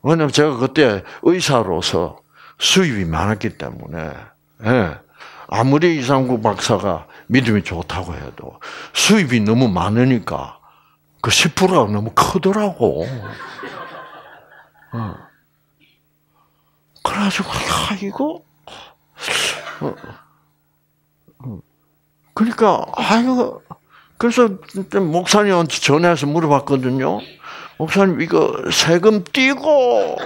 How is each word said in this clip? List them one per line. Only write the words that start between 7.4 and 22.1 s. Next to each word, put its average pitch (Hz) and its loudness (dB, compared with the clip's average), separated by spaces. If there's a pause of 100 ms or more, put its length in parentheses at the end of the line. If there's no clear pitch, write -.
좋다고 82 -8
해도 67 -16 (320)
수입이 143 4
너무 113 4
많으니까 98 0 (600)
그 110 -2
십 - 0
프로가 180 4
너무 104 -2
크더라고. 185 0 (1900)
어. 110 -8 (1900)
그래가지고, 196 -2
아, - -4
이거, 269 -6 (1400)
어, - -6 (1500)
어. 120 -12 (720)